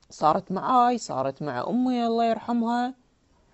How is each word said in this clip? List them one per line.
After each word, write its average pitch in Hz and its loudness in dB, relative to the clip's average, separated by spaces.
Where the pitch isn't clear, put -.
صارت 170 2
معاي، 240 2
صارت 135 -4
مع 135 -4
أمي 247 0
الله 233 2
يرحمها. 240 -2